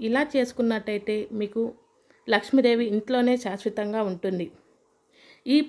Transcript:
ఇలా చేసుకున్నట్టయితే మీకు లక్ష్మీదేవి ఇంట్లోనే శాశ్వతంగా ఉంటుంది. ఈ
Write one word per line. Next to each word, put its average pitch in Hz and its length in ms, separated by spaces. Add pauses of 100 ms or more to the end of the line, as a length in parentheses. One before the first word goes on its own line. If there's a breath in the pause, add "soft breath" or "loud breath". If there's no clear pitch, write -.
ఇలా 247 260
చేసుకున్నట్టయితే 220 880 (160)
మీకు 208 300 (640 soft breath)
లక్ష్మీదేవి 233 600
ఇంట్లోనే 240 500
శాశ్వతంగా 208 680
ఉంటుంది. 185 420 (1000 soft breath)
ఈ 269 120 (120)